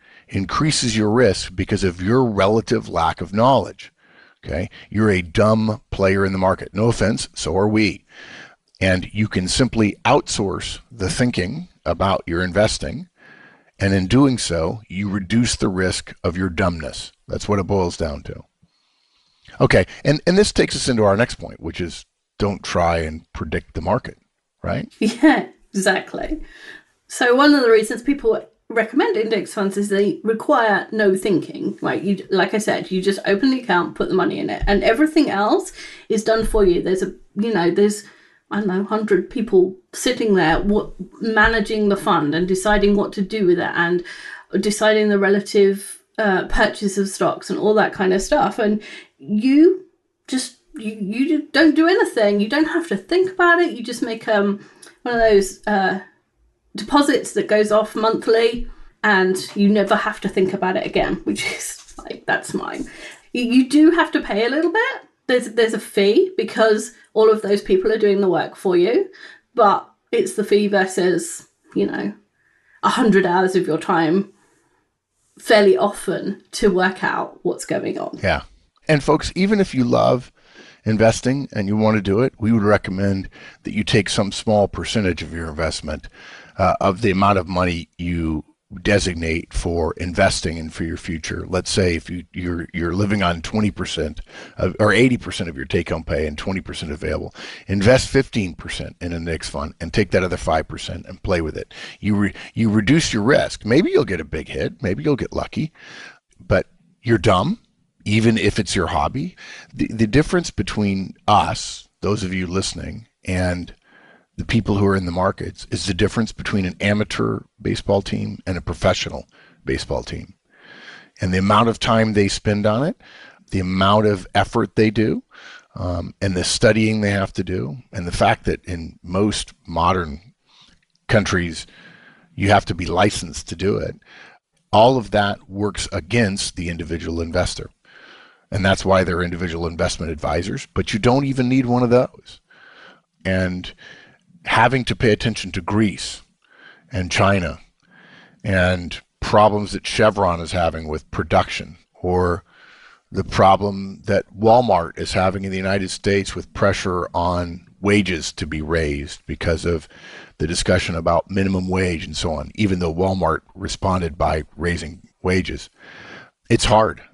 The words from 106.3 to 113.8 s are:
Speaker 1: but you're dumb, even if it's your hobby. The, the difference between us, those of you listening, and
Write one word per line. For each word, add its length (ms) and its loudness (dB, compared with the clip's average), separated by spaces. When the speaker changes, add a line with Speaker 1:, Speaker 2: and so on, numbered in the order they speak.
Speaker 1:
but 260 0
you're 160 4
dumb, 420 2
even 340 4
if 200 0
it's 160 -4
your 140 -2
hobby. 480 -4
The, 160 -4
the 200 0
difference 420 0
between 640 -4
us, 580 0
those 240 -2
of 100 -4
you 140 -4
listening, 580 -6
and 480 -4